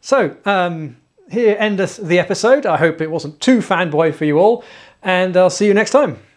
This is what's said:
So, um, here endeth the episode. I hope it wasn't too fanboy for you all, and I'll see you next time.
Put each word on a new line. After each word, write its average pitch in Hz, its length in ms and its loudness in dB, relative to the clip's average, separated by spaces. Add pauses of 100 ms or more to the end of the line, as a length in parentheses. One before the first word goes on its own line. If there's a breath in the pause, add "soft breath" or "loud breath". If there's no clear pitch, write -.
So, 214 340 0 (100)
um, 170 520 -4 (320)
here 214 300 0
endeth 196 380 -2
the 175 200 0
episode. 220 480 0
I 165 120 0
hope 160 240 0
it 160 100 -6
wasn't 151 280 -8
too 254 200 4
fanboy 165 560 -2
for 156 100 -4
you 151 140 2
all, 226 240 2 (380 loud breath)
and 185 360 -2
I'll 185 120 4
see 190 160 -2
you 202 80 4
next 214 180 0
time. 247 260 0 (200)